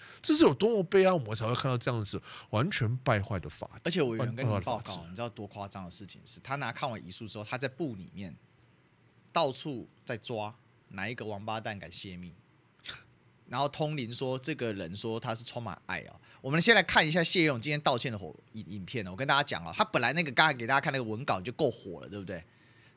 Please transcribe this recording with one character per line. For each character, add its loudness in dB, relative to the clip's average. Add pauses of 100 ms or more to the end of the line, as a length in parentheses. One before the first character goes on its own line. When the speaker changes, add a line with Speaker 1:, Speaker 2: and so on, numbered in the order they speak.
(220)
Speaker 1:
这 4
是 8
有 10
多 2
么 2
悲 6
哀， 6
我 4
们 -4
才 0
会 2
看 0
到 2
这 0
样 0
子 -2 (280)
完 2
全 0
败 2
坏 -4
的 -8
法-， -12 (160)
Speaker 2:
而 0
且 2
我 2
有 0
人 -4
跟 -2
你 2 (100)
报 -
告， -
Speaker 1:
败-， -6
败 -2
坏 -6
的 -
法 -8
治。 -16
Speaker 2:
你 -14
知 -6
道 -4
多 -10
夸 -10
张 -10
的 -12
事 -12
情 -14
是， -12
他 -4
拿 -4
看 -4
完 -8
遗 -12
书 -10
之 -10
后， -6
他 -4
在 -2
部 -6
里 -14
面 -12 (960)
到 2
处 -8 (160)
在 -6
抓 -6 (360)
哪 -6
一 -6
个 -8
王 -8
八 -4
蛋 -6
敢 -14
泄 -12
密， -14 (1120)
然 -6
后 2
通 -2
灵 -6
说 -2
这 -4
个 -4
人 -6
说 -4
他 -4
是 -6
充 -8
满 -10
爱 -4
啊。 -16 (200)
我 -6
们 4
先 8
来 8
看 6
一 2
下 4
谢 6
勇 4
今 -2
天 0
道 4
歉 -2
的 -4
火-， -10 (200)
影-， -10
影 -10
片 -6
哦。 -10
我 -10
跟 -4
大 6
家 4
讲 -6
哦， -8
他 4
本 0
来 4
那 2
个 -6
刚 8
才 4
给 -6
大 2
家 6
看 0
那 0
个 -2
文 -6
稿 0
就 -8
够 2
火 -10
了， -12
对 -10
不 -8
对？ -8 (560)